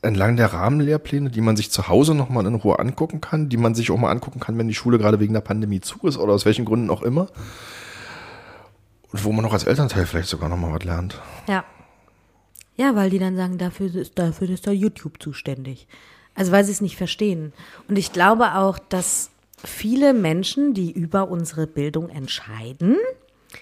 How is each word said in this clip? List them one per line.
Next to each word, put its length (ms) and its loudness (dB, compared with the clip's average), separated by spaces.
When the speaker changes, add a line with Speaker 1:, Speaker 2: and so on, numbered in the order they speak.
Speaker 1:
entlang 360 2
der 160 4
Rahmenlehrpläne, 760 0
die 120 -2
man 160 4
sich 140 -4
zu 180 -2
Hause 260 6
nochmal 300 0
in 100 0
Ruhe 240 2
angucken 400 -2
kann, 300 -2
die 80 0
man 180 4
sich 160 0
auch 60 2
mal 140 2
angucken 280 -4
kann, 180 -4
wenn 120 0
die 40 -2
Schule 240 2
gerade 220 4
wegen 140 2
der 80 2
Pandemie 400 -2
zu 260 -12
ist 100 0
oder 140 2
aus 140 4
welchen 180 4
Gründen 260 0
auch 120 0
immer. 260 0
Und 140 -6
wo 80 2
man 120 0
auch 80 0
als 120 0
Elternteil 400 2
vielleicht 240 -4
sogar 200 -4
nochmal 240 -2
was 120 -4
lernt. 340 -4
Speaker 2:
Ja. 180 0
Ja, 180 2
weil 140 4
die 100 0
dann 160 -2
sagen, 220 -4
dafür 360 -4
ist, 240 -6
dafür 320 -2
ist 180 -4
doch 40 0
YouTube 500 -2
zuständig. 680 -10
Also 200 0
weil 100 6
sie 80 0
es 100 -4
nicht 140 -4
verstehen. 560 -4
Und 80 2
ich 160 -2
glaube 420 4
auch, 240 2
dass 500 -4
viele 500 2
Menschen, 600 0
die 180 -2
über 380 -2
unsere 380 -4
Bildung 420 -4
entscheiden, 840 -2